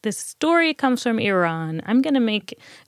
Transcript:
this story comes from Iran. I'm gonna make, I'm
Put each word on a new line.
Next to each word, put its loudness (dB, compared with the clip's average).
this -4
story 0
comes 0
from 0
Iran. 0
I'm 4
gonna 2
make, -2
I'm -20